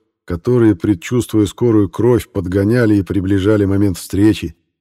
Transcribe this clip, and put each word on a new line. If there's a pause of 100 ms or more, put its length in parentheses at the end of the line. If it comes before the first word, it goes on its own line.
(240)
которые,
предчувствуя
скорую
кровь,
подгоняли
и
приближали
момент
встречи. (240)